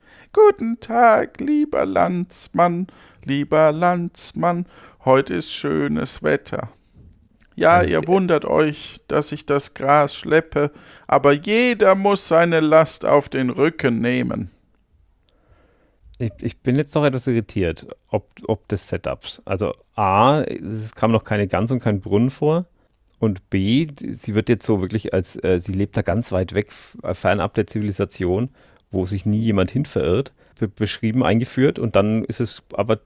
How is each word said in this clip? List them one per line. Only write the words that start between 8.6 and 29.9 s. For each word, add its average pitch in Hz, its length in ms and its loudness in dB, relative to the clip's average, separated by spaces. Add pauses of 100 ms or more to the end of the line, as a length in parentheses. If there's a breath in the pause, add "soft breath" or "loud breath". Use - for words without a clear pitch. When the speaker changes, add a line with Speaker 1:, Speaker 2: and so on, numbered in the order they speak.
Speaker 1:
dass 147 240 -2
ich - 160 -12
das 143 260 -2
Gras 143 420 2
schleppe, 151 540 0 (380 loud breath)
aber 139 240 4
jeder 208 640 2
muss 196 320 0
seine 165 320 4
Last 156 440 4
auf 143 260 2
den 131 200 -2
Rücken 127 500 0
nehmen." 120 520 -2 (1700)
Speaker 2:
Ich, 113 120 -4 (100)
ich - 200 -8
bin 127 140 0
jetzt 147 180 -2
noch 151 100 2
etwas 131 220 0
irritiert, 104 640 -2 (220)
ob, - 200 -4 (180)
ob - 200 -4
des - 200 -6
Setups. - 580 -8
Also 98 260 -4 (240)
A, 110 460 4
es 110 520 -8
kam 110 180 0
noch 110 120 2
keine 104 240 -2
Gans 92 240 -2
und 131 80 -2
kein 104 220 0
Brunnen 104 280 2
vor. 160 360 -2 (540)
Und 104 300 -2
B, 110 380 0 (120)
sie 113 360 -8
wird 110 140 0
jetzt 113 160 0
so 104 140 2
wirklich 95 360 -4
als, - 280 -4
äh, 90 160 2
sie 95 140 -8
lebt 98 240 -2
da 107 60 -2
ganz 98 280 -2
weit 92 220 -2
weg, 101 160 -2
f-, - 280 -20 (160)
fernab 95 420 0
der 107 100 0
Zivilisation, 101 840 -4 (420 soft breath)
wo 92 160 -2
sich 98 180 -6
nie 107 140 0
jemand 101 320 0
hin 143 140 -2
verirrt, 92 480 -2 (260 soft breath)